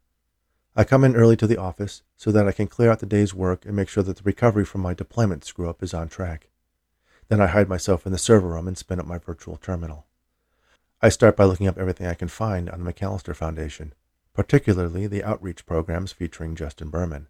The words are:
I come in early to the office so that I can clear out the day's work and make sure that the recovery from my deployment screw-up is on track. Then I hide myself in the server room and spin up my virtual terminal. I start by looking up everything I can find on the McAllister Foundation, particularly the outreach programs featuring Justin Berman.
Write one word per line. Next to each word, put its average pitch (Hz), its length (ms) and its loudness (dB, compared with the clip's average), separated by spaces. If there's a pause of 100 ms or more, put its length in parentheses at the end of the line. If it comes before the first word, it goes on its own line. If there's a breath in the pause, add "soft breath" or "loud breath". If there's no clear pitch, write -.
(760)
I 110 80 4
come 135 200 4
in 131 120 6
early 113 220 8
to 110 100 2
the 110 100 2
office 95 460 -8 (120)
so - 160 -2
that 104 160 4
I 98 40 2
can 104 160 -2
clear 117 240 4
out 110 80 0
the 107 80 -8
day's 104 260 2
work 92 320 -2
and 101 100 -8
make 98 140 -2
sure 101 140 0
that 92 140 -6
the - 60 -16
recovery 101 400 2
from 95 180 -6
my 90 120 -4
deployment 95 500 -4
screw-up - 380 -8
is 90 100 -8
on 82 160 -6
track. 85 440 -10 (760)
Then 104 120 4
I 95 60 6
hide 101 200 4
myself 92 380 -2
in 95 60 -6
the 92 80 -2
server 98 300 4
room 82 180 -6
and 92 100 -8
spin 90 220 -8
up 76 80 -10
my 87 100 -8
virtual 85 400 -14
terminal. 82 480 -8 (960)
I 113 80 6
start 107 260 6
by 101 100 6
looking 95 220 2
up 90 100 -2
everything 92 280 -4
I 85 80 -2
can 87 140 -6
find 92 420 -4
on 85 140 -10
the 87 100 -6
McAllister 98 420 -8
Foundation, 78 580 -8 (400)
particularly 92 760 -2
the 101 160 -8
outreach 98 420 -8
programs 85 460 -6
featuring 80 440 -10
Justin 78 340 -12
Berman. 76 400 -6